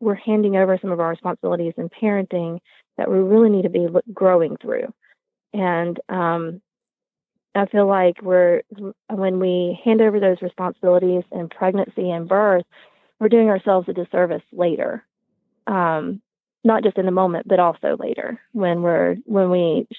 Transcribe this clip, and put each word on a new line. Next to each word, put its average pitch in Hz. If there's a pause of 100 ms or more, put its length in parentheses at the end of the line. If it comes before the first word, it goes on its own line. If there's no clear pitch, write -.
we're 214
handing 208
over 190
some 196
of 175
our 165
responsibilities 175
in 170
parenting 185 (400)
that -
we 196
really 214
need 196
to 202
be 175
lo-, 175 (120)
growing 180
through. - (600)
And, 175 (100)
um, 170 (960)
I 202
feel 208
like 185
we're, 180 (460)
when 190
we 180
hand 220
over 214
those 185
responsibilities 180
in 170
pregnancy 190
and 170
birth, 190 (540)
we're 214
doing 226
ourselves 190
a 190
disservice 175 (100)
later. 175 (640)
Um, 175 (400)
not 220
just 226
in 190
the 190
moment, 185
but 190
also 170
later - (140)
when 175
we're, 175
when 196
we 175 (100)